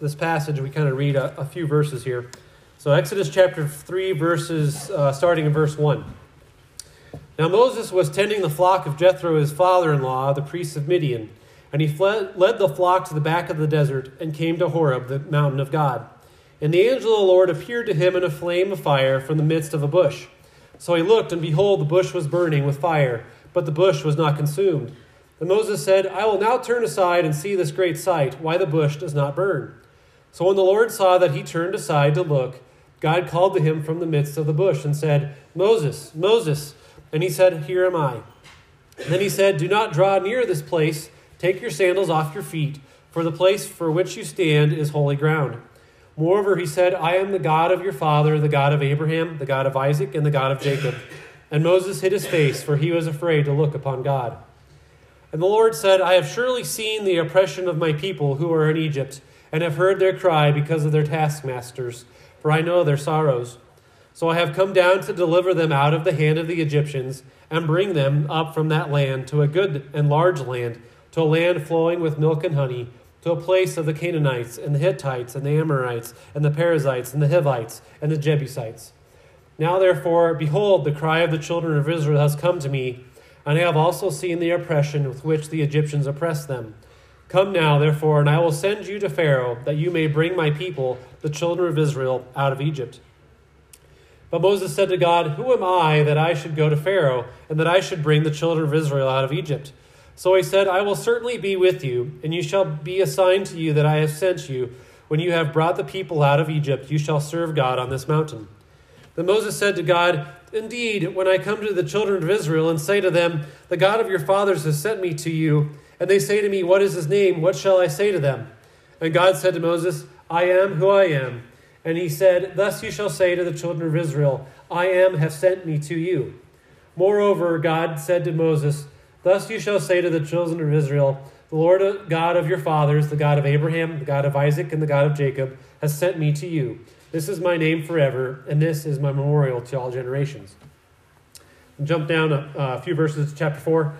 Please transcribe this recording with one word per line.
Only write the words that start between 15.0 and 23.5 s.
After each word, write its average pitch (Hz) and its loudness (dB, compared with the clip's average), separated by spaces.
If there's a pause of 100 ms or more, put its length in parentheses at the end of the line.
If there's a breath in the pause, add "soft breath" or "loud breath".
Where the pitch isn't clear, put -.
the 139 -6
mountain 147 0
of 139 -4
God. 139 -2 (520 soft breath)
And 156 0
the 180 6
angel 226 2
of 214 4
the 196 4
Lord 185 6
appeared 233 -6
to 208 -2
him 180 2
in 180 0
a 170 0
flame 175 -2
of 156 -8
fire 135 2
from 156 -2
the 151 2
midst 160 0
of 147 -2
a 143 -2
bush. 156 2 (520 soft breath)
So - -4
he 170 2
looked, 185 4
and 170 -4
behold, 175 2
the 151 -2
bush 180 2
was 170 -4
burning 151 0
with 143 -4
fire, 143 0 (300 loud breath)